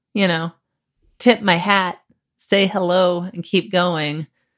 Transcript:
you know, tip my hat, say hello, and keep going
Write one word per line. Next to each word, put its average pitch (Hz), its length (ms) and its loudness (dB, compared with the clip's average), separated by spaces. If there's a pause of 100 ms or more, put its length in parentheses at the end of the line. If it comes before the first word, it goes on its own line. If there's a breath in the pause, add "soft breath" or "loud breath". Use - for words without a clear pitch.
(140)
you 196 160 2
know, 165 240 -2 (680)
tip 233 220 2
my 180 160 2
hat, 190 420 -2 (380)
say 196 300 0
hello, 180 560 0
and 180 200 -10
keep - 300 -2
going 156 520 0 (320)